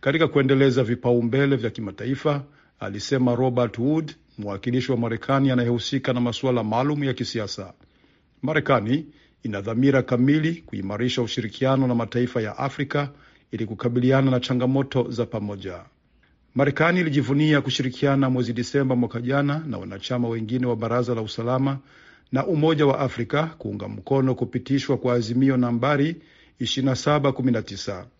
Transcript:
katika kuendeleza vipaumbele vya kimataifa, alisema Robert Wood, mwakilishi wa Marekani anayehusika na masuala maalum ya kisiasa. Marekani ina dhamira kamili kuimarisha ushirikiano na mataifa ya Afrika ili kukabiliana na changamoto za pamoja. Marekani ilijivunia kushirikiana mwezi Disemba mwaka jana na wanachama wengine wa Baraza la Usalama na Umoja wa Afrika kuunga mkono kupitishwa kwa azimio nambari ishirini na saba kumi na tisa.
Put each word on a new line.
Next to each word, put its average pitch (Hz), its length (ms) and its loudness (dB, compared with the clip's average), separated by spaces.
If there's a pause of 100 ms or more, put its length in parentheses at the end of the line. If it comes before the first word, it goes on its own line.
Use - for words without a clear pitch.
katika 151 280 2
kuendeleza 135 560 4
vipaumbele 120 720 2
vya 113 140 -2
kimataifa, 131 720 -4 (380)
alisema 120 540 0
Robert 123 440 0
Wood, 151 340 -2 (260)
mwakilishi 117 540 -2
wa 120 60 0
Marekani 123 520 0
anayehusika 123 600 0
na 123 80 0
masuala 123 440 0
maalum 139 400 0
ya 131 100 -2
kisiasa. 104 580 -8 (720)
Marekani 143 640 2 (360)
ina 101 180 -4
dhamira 123 420 2
kamili 147 520 2 (120)
kuimarisha 104 560 -4
ushirikiano 131 640 0
na 123 80 2
mataifa 120 480 0
ya 104 160 -8
Afrika 139 500 -2 (440)
ili 110 140 -4
kukabiliana 123 640 2
na 127 100 2
changamoto 131 680 0
za 117 160 -2
pamoja. 98 520 -8 (760)
Marekani 151 460 2
ilijivunia 143 600 2
kushirikiana 135 680 0
mwezi 123 220 0
Disemba 131 440 0
mwaka 120 240 0
jana 143 460 0
na 113 120 -6
wanachama 98 500 -4
wengine 117 380 -2
wa 120 100 0
Baraza 117 380 0
la 113 80 -4
Usalama 131 560 -2 (540)
na 135 140 0
Umoja 156 400 4
wa 139 120 4
Afrika 135 440 -2 (160)
kuunga 101 300 -8
mkono 131 460 0
kupitishwa 127 640 -2
kwa 123 180 0
azimio 123 420 2
nambari 135 600 0 (420)
ishirini 131 320 -2
na 127 60 0
saba 143 360 2
kumi 123 200 0
na 110 100 0
tisa. 95 440 -10 (140)